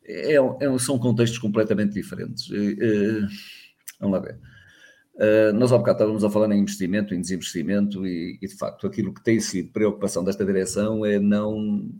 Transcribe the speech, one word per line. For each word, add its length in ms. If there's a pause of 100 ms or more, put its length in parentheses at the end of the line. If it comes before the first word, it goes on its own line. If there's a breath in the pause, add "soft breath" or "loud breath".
é, 280
é, 20
é, 440
são 200
contextos 400
completamente 540
diferentes. 580
Eh, 260
eh, 500 (760 loud breath)
vamos 160
lá 20
ver. 180 (840 soft breath)
Eh, 300
nós 220
há 40
bocado 200
estávamos 260
a 60
falar 240
em 80
investimento, 520
em 60
desinvestimento 880
e, 340
e, 60
de 100
facto, 300
aquilo 260
que 80
tem 180
sido 320
preocupação 520
desta 220
direção 600
é 140
não 680 (100)